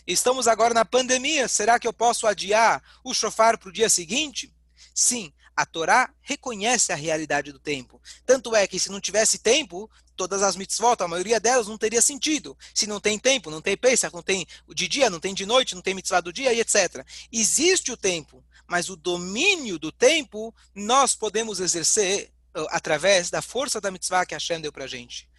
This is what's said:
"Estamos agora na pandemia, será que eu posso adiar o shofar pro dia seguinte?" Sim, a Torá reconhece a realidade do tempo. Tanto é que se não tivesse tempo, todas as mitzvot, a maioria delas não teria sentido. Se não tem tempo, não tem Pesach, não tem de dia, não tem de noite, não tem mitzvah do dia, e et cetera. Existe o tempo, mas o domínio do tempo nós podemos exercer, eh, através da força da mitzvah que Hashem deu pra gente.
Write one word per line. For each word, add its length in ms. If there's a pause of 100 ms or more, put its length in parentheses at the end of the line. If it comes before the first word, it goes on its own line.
"Estamos 420
agora 280
na 100
pandemia, 640
será 320
que 80
eu 40
posso 360
adiar 560 (200)
o 120
shofar 420
pro 160
dia 160
seguinte?" 640 (400)
Sim, 400 (220)
a 100
Torá 560
reconhece 720
a 20
realidade 560
do 80
tempo. 400 (260)
Tanto 300
é 120
que 120
se 120
não 100
tivesse 380
tempo, 500 (260)
todas 260
as 140
mitzvot, 480
a 40
maioria 320
delas 280
não 100
teria 240
sentido. 560 (160)
Se 140
não 120
tem 200
tempo, 320
não 100
tem 160
Pesach, 380
não 80
tem 240 (200)
de 200
dia, 240
não 80
tem 120
de 140
noite, 300
não 60
tem 120
mitzvah 280
do 120
dia, 180
e 80
et 120
cetera. 340 (260)
Existe 600
o 60
tempo, 460 (220)
mas 240
o 60
domínio 840
do 140
tempo 640 (180)
nós 400
podemos 460
exercer, 720 (220)
eh, 160
através 580
da 140
força 360
da 120
mitzvah 340
que 80
Hashem 260
deu 120
pra 160
gente. 520